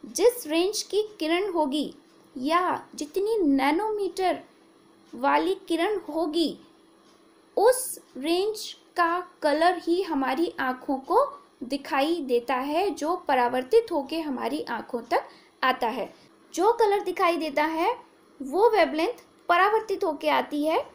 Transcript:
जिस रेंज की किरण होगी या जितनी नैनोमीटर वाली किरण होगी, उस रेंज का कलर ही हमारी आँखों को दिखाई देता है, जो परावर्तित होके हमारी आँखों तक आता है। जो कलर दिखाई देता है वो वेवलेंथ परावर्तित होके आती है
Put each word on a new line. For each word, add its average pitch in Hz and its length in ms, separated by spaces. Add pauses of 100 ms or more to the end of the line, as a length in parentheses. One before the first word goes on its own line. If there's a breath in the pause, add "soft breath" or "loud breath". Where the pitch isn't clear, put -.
जिस 381 420
रेंज 339 360
की 392 180 (180)
किरण 349 320
होगी 302 420 (440)
या 311 580
जितनी 392 420
नैनोमीटर 349 1000 (760)
वाली 294 400 (120)
किरण 359 320
होगी, 311 580 (1000)
उस 494 420 (180)
रेंज 359 560 (220)
का 349 320 (140)
कलर 320 360
ही 339 240
हमारी 302 580
आँखों 262 380
को 415 420 (240)
दिखाई 277 580
देता 247 340
है, 294 340
जो 311 260
परावर्तित 254 760
होके 302 280
हमारी 269 440
आँखों - 380
तक 370 220 (400 loud breath)
आता 247 240
है। 214 260 (400 loud breath)
जो 392 200
कलर 415 260
दिखाई 359 380
देता 302 260
है 330 340 (440)
वो 330 280
वेवलेंथ 339 440 (360)
परावर्तित 403 540
होके 311 260
आती 285 360
है 349 300